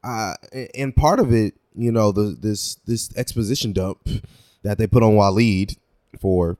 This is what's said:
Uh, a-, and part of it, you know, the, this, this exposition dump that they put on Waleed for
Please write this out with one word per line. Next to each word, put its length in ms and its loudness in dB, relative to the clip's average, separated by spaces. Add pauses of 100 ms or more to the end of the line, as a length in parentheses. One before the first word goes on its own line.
Uh, 300 -8 (180)
a-, 260 -14
and 160 -6
part 260 4
of 120 2
it, 220 2 (200)
you 160 -2
know, 220 2
the, 260 -2
this, 380 -6 (100)
this 300 -4
exposition 560 -4
dump 360 -4 (540)
that 160 -4
they 80 0
put 160 4
on 120 6
Waleed 640 2 (440)
for 400 0